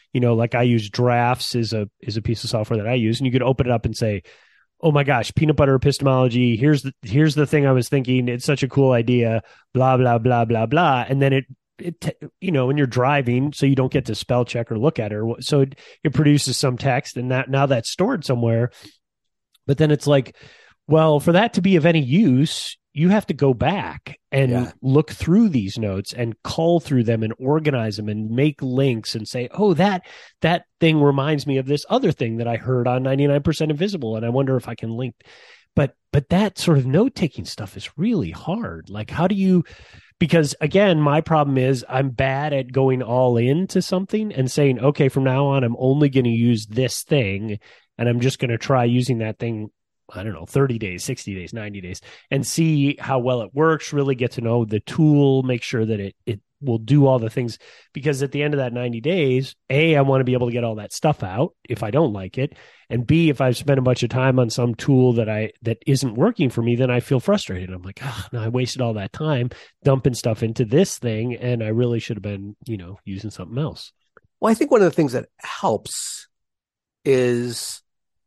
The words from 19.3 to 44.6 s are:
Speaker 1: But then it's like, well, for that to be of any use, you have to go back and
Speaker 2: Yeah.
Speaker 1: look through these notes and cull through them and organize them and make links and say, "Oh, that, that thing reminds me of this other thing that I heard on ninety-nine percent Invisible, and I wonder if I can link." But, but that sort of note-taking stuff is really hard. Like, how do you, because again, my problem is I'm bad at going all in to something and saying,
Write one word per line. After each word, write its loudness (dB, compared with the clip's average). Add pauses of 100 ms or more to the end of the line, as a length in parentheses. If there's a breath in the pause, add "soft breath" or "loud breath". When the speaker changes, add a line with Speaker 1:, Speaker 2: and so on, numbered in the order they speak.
Speaker 1:
But 0
then 4
it's 0
like, 2 (520 soft breath)
well, 4
for 2
that 2
to 0
be 4
of 2
any 4
use, 2 (160)
you 2
have 2
to -4
go 2
back -4 (120)
and 2
Speaker 2:
Yeah. -2 (100)
Speaker 1:
look 2
through 2
these -2
notes -4
and -6
cull 0
through 0
them 0
and -4
organize -2
them -6
and -6
make 0
links -2
and -8
say, -8
"Oh, 2
that, 0 (360 loud breath)
that 2 (160)
thing 4
reminds 2
me 0
of -2
this -2
other 2
thing -4
that -4
I -2
heard -2
on 0
ninety-nine 2
percent 0
Invisible, -4
and -4
I -2
wonder 0
if -6
I -10
can -8
link." -8 (580 loud breath)
But, 0 (160)
but 0
that 0
sort 2
of 2
note-taking 0
stuff -12
is -16
really -2
hard. -8
Like, -10
how 0
do -2
you, 2 (560 loud breath)
because 2
again, 2
my 4
problem 2
is 0
I'm -2
bad -2
at -4
going 2
all 2
in 2
to 0
something -4
and -2
saying, 2